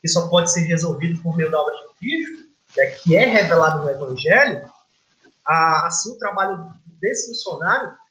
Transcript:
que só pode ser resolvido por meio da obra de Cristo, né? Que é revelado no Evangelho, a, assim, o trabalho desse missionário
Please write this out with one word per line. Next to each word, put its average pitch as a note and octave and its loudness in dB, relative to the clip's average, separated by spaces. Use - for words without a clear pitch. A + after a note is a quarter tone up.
que E3 -6
só E3+ 0
pode F3 2
ser F3 0
resolvido E3 -2
por D#3+ -2
meio D#3+ 0
da D#3 0
obra D3 -2
de - -20
Cristo, D4+ -6
né? C3+ 4
Que - 2
é G#3+ 6
revelado E3 2
no D3 -2
Evangelho, D3 0
a, D#3+ 2
assim, G#3+ -4
o - -16
trabalho F#3+ -6
desse A#3 -4
missionário G3 -6